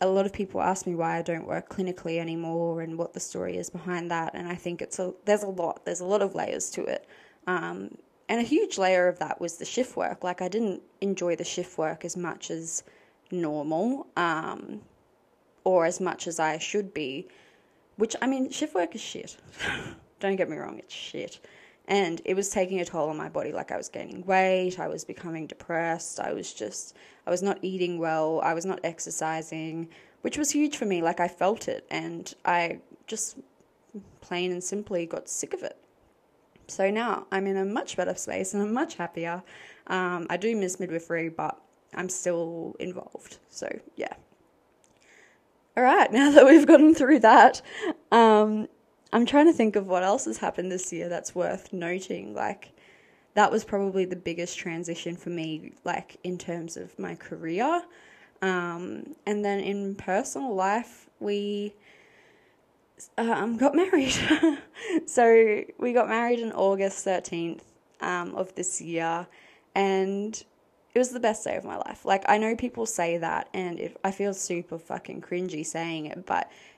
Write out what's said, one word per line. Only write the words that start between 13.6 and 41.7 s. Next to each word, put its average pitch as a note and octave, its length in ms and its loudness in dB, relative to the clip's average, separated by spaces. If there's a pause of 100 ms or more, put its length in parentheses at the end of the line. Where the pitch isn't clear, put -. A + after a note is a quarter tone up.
um, E3+ 640 -4 (840)
or F#3 200 4
as F3 140 -2
much F3+ 280 -6
as E3 120 -8
I D#3 180 0
should G3+ 360 -6
be, D3+ 340 -6 (720)
which, A3+ 240 -2
I A#3+ 60 -2
mean, C4 220 -2
shift - 240 -6
work E4+ 220 -2
is G#3+ 60 -12
shit. - 340 -14 (440)
<laughs> - 420 -16
Don't G3 160 0
get E3 120 0
me D3+ 60 -8
wrong, - 240 -12
it's - 140 -20
shit. - 480 -12 (480)
And F#3 340 0
it F#3+ 120 0
was G3 140 -2
taking F#3+ 300 0
a F3 60 -2
toll D#3+ 240 -2
on D#3 80 -6
my D#3+ 100 -8
body. D#3+ 240 -6
Like, - 200 -8
I - 60 -4
was - 120 -8
gaining - 360 -12
weight, F#3 540 2
I E3 80 -4
was D#3+ 160 -8
becoming E3 420 -10
depressed, E3 720 -6
I - 120 -4
was - 220 -8
just, - 420 -12 (320)
I - 40 -2
was F3+ 120 -2
not G3 180 -2
eating F3+ 380 -4
well, D#3+ 460 0
I E3 80 2
was E3+ 120 -4
not F#3+ 180 -4
exercising, D#3+ 1080 -6 (320)
which - 160 -6
was D4 140 -2
huge D4 260 0
for A#3+ 80 -4
me. F#3 160 0
Like, E3+ 180 0
I F3 80 2
felt G3 400 -2
it, - 240 -6
and E3+ 420 -8 (120)
I E3+ 340 0 (280)
just - 320 -8 (800)
plain F3+ 320 -4
and F3+ 100 -8
simply G3 420 -4
got - 220 -8
sick - 260 -8
of F#4 100 -6
it. - 120 -8 (960)
So G3 180 0
now A3 400 -2
I'm G3 180 0
in G3 100 0
a F#3+ 80 0
much A3 320 -6
better F#3 180 -2
space F#3+ 380 -6
and G3+ 100 0
I'm G#3 100 -2
much D4+ 220 -4
happier. E3+ 480 -8 (440)
Um, F3+ 420 -4
I E3+ 80 -2
do A3 180 0
miss F#3+ 240 -4
midwifery, E3 480 -4
but D#3 320 -6 (340)